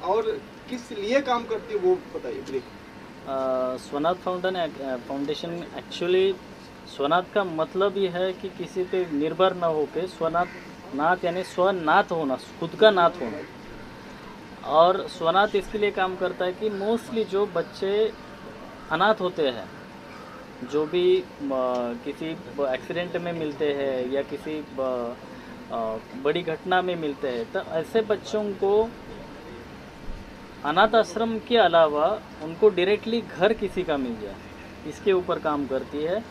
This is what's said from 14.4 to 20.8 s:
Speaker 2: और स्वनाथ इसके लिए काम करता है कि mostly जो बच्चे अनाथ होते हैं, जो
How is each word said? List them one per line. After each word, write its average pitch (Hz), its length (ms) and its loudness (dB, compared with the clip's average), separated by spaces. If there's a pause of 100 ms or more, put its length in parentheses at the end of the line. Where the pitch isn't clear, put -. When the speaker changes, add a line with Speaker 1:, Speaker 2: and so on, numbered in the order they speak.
Speaker 2:
और 170 400 6
स्वनाथ 180 460 4
इसके 202 240 0
लिए 208 120 4
काम 185 260 0
करता 180 280 -2
है 185 80 0
कि 214 180 -2
mostly 214 540 0
जो 196 220 2
बच्चे 196 680 0 (760)
अनाथ 185 300 6
होते 170 280 0
हैं, 117 200 -4 (1040)
जो 151 140 2